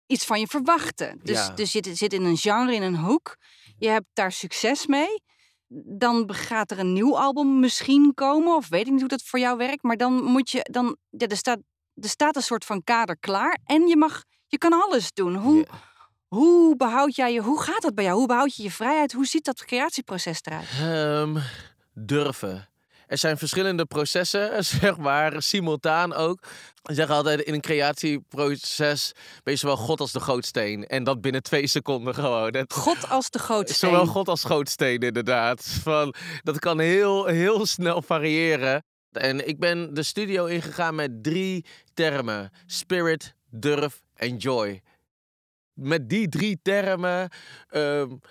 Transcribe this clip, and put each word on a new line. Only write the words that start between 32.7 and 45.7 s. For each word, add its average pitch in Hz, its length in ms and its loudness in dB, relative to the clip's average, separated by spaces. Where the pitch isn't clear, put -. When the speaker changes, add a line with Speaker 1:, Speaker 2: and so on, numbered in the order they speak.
Speaker 1:
God 147 360 -2
als 262 200 0
de 240 100 -6
gootsteen. 208 500 0
Speaker 2:
Zowel 175 160 6
God 185 220 -2
als 170 160 -2
gootsteen, 139 560 0
inderdaad. 120 680 0
Van, 151 480 -2
dat 151 160 -2
kan 165 200 0
heel, 196 460 2
heel 190 400 2
snel 175 360 -2
variëren. 156 840 0
En 131 360 -2
ik 151 120 -6
ben 170 340 -2
de 151 100 -4
studio 196 420 -2
ingegaan 165 500 -4
met 127 280 -6
drie 180 420 -2
termen. 120 580 -2
Spirit, 165 680 -2
durf 143 520 -2
en 123 220 -6
joy. 104 440 -2